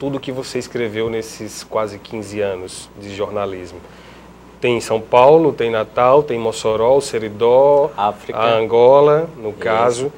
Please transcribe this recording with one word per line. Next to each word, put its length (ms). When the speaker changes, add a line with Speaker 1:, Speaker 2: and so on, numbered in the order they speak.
Speaker 1:
tudo 180
que 140
você 260
escreveu 500
nesses 540
quase 380
quinze 400
anos 500
de 140
jornalismo. 640
Tem 180
em 20
São 200
Paulo, 520
tem 180
Natal, 540
tem 120
Mossoró, 600
o 40
Seridó, 960
Speaker 2:
África. 400
Speaker 1:
a 200
Angola, 800
no 140
Speaker 2:
Isso. 80
Speaker 1:
caso. 600